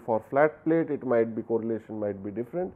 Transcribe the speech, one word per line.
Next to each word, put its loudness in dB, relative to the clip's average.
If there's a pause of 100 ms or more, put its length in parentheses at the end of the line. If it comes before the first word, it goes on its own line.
for 0
flat 2
plate 2
it -4
might 4
be, -4
correlation -4
might -4
be -8
different. -6